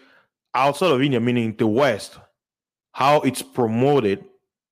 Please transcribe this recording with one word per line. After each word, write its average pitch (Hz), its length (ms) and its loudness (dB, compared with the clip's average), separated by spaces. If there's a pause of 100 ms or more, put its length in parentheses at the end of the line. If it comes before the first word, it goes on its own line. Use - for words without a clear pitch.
(540)
outside 139 380 0
of 131 100 2
India, 135 180 0
meaning 117 380 -2
the 117 100 0
West, 113 500 -2 (720)
how 147 300 2
it's 135 200 -4
promoted. 117 840 0 (480)